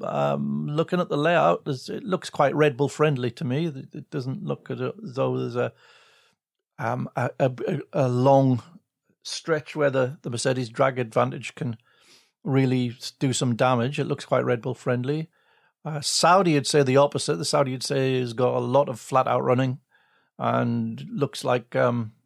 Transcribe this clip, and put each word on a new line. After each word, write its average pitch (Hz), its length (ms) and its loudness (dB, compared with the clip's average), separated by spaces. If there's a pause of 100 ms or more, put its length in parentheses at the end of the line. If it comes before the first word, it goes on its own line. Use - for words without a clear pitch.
Um, 143 680 -2
looking 165 320 -2
at 175 100 -2
the 151 80 -2
layout, 165 480 2
there's, 139 240 -6
it - 140 -8
looks 180 260 -4
quite 139 260 2
Red 147 220 4
Bull 139 120 2
friendly 135 420 0
to - 140 -8
me. 139 200 -2
It, 139 280 -10
it - 180 -14
doesn't 135 320 -8
look 143 260 -8
as, 120 100 -8
as 127 360 -8
though 127 220 0
there's 123 180 -6
a, 120 180 -2 (1040)
um, 123 380 -4
a, 127 240 -2
a, 135 400 0 (140)
a 139 140 2
long 131 540 4 (600)
stretch - 520 -4
where 147 140 2
the, 131 320 0
the - 80 -8
Mercedes 123 400 -2
drag 127 300 0
advantage 120 560 -2
can 120 220 -6 (680)
really 131 460 2
s-, - 220 -12
do 135 220 -2
some 123 220 0
damage. 127 440 2
It 135 80 -2
looks 143 180 -6
quite 127 200 2
Red 123 160 0
Bull 127 140 -6
friendly. 131 540 -4 (540)
Uh, 151 180 -8
Saudi, 175 500 4
you'd 143 160 2
say 147 160 4
the 131 140 4
opposite. 143 400 2
The - 80 -6
Saudi, 143 260 0
you'd 127 120 -8
say, 131 360 0
has 120 140 -4
got 123 220 0
a 127 40 0
lot 127 280 2
of 123 120 -8
flat 131 280 0
out 123 160 0
running 131 360 2 (580)
and 120 720 -2
looks 143 320 -4
like, 123 320 -2
um, 120 380 0 (120)